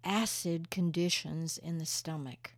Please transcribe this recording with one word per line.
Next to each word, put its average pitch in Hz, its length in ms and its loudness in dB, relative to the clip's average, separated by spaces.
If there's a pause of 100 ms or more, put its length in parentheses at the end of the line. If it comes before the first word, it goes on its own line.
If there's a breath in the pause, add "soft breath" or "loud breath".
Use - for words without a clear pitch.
acid 180 640 2
conditions 165 880 2
in 165 220 -4
the 160 80 -4
stomach. 143 720 -6